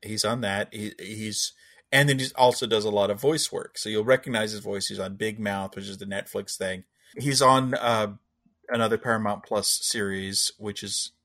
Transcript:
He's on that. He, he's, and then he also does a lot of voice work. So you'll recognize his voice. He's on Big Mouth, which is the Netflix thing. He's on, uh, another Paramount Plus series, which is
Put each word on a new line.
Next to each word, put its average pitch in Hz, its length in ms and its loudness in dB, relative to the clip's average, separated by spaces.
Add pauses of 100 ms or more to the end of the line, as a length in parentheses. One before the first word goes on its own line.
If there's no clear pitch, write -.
He's 107 200 -4
on 117 200 0
that. 101 280 -2
He, 104 280 -8
he's, 107 560 -6 (360)
and 139 200 6
then 135 80 2
he 131 80 -2 (100)
also 123 300 6
does 107 180 2
a 110 60 0
lot 101 200 4
of 104 80 -2
voice 151 320 0
work. - 280 -10
So - 100 -6
you'll 107 160 0
recognize 117 480 2
his 107 80 -10
voice. 101 280 -6
He's 101 100 -8
on 95 180 -6
Big 110 240 -4
Mouth, 98 360 -4
which 98 100 -10
is 98 100 -10
the 98 80 -14
Netflix 98 540 -6
thing. 92 260 -4 (320)
He's 135 240 0
on, 131 320 6
uh, 110 400 2 (560)
another 113 300 2
Paramount 107 460 -2
Plus - 360 0
series, 98 800 -2
which 104 240 -8
is - 300 -6 (120)